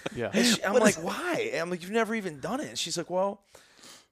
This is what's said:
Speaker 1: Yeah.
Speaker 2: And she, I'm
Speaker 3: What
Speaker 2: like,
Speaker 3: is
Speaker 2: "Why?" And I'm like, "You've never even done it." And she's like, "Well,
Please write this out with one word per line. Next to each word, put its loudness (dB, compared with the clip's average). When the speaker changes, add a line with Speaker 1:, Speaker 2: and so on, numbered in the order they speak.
Speaker 1:
Yeah. -2
Speaker 2:
And 4
she, 4
I'm 2
Speaker 3:
What 6
Speaker 2:
like, 6
Speaker 3:
is -8
Speaker 2:
"Why?" -2
And 0
I'm -4
like, -4
"You've -10
never 2
even -6
done -4
it." -8
And -8
she's -4
like, -6
"Well, -2